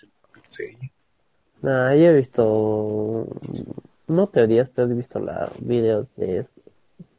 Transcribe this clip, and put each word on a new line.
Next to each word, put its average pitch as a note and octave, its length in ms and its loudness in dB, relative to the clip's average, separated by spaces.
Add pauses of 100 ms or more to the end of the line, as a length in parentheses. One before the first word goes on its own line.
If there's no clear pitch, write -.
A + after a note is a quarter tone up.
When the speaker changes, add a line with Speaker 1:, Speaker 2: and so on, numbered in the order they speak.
Speaker 1:
en - 80 -20 (100)
la - 300 -20
serie. B2 400 -14 (720)
Speaker 2:
Nah, C3 320 0
yo E3+ 160 8
he D#3 60 6
visto, G#2+ 1080 0 (800)
no F3 200 2
teorías, A#2 420 2
pero B2 180 -2
he B2 60 -2
visto A#2+ 260 -6
la - 400 -8
videos A#2 560 0
de F#2+ 300 -4 (720)